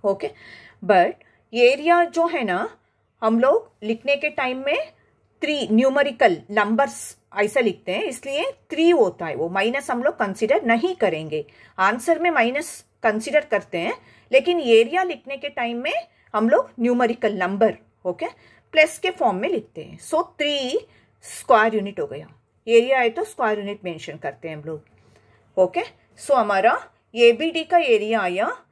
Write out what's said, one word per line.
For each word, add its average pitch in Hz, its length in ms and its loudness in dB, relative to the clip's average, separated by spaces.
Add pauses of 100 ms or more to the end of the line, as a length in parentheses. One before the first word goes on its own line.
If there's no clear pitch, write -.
ओके, 196 260 -2 (540)
but 185 280 4 (400)
एरिया 285 520 4
जो 330 220 0
है 330 180 -4
ना, 180 140 -2 (640)
हम 226 180 2
लोग 294 300 2 (120)
लिखने 226 340 -2
के 294 140 -4
टाइम 262 360 -6
में 494 260 -4 (500)
थ्री 285 280 -4
न्यूमेरिकल 262 680 2 (140)
नंबर्स 214 680 -2 (220)
ऐसा 214 220 0
लिखते 190 320 -2
हैं, 196 100 -4
इसलिए 294 480 -6 (200)
थ्री 320 200 2
होता 208 360 2
है, 151 80 -8
वो 156 140 -4
माइनस 220 420 -4
हम 240 120 -4
लोग 285 160 0
कंसीडर 220 480 0
नहीं 233 300 0
करेंगे। 156 480 -4 (340)
आंसर 233 400 2
में 339 120 2
माइनस 269 540 -2 (180)
कंसीडर 240 420 0
करते 190 340 -4
हैं, 175 160 -4 (380)
लेकिन 339 280 2
एरिया 233 420 4
लिखने 277 340 -8
के 285 120 -12
टाइम 240 340 -6
में 605 240 -6 (280)
हम 214 140 2
लोग 381 220 2 (100)
न्यूमेरिकल 233 580 0
नंबर, 196 380 0 (300)
ओके, 180 200 -6 (460)
प्लस 311 260 2
के 370 120 -2
फॉर्म 254 260 -2
में 220 120 -4
लिखते 214 340 -8
हैं। 160 160 -18
So 320 260 -4 (140)
थ्री 285 400 -4 (460)
स्क्वायर 220 500 2
यूनिट 202 260 -6
हो 143 60 -4
गया, 151 220 -16 (380)
एरिया 233 340 4
है 233 100 0
तो 330 140 -6
स्क्वायर 214 340 -4
यूनिट 202 260 -10
मेंशन 160 320 -12
करते 151 320 -12
हैं 156 80 -12
हम 151 80 -16
लोग। - 960 -10
ओके, 185 220 2 (380)
so 277 160 0
हमारा 208 400 2 (380)
एबीडी 240 500 4
का 349 140 2
एरिया 226 420 2
आया 190 300 -2 (220)